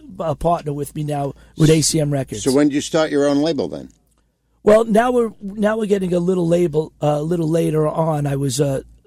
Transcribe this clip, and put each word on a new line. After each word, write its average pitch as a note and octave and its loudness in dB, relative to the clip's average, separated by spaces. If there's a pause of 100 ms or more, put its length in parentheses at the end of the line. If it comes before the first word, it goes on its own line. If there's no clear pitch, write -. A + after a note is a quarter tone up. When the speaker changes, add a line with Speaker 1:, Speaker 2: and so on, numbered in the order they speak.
(200)
Speaker 1:
a D#3+ -4
partner D#3 -2
with C#3+ -8
me D#3 -6
now C#3+ -6 (240)
with D3+ 6
A D#3+ 6
C D#3+ 0
M D3 0
Records. B2+ -6
Speaker 2:
So C3+ 2
when D3 4
did C3+ -2
you C#3+ -2
start D#3 -2
your C#3+ 2
own C#3+ 2
label D3 -2
then? C#2+ -12 (760)
Speaker 1:
Well, G#3+ 6
now A3+ 2
we're, A#3 0 (100)
now G#3 -2
we're A3 -2
getting F#3 0
a F3 2
little F3 0
label, E3 0
uh, D3 2
a D3 -4
little E3 -2
later D#3+ 0
on. D3+ -2
I C#3 -2
was, C#3 -2
uh, C#3 -2 (240)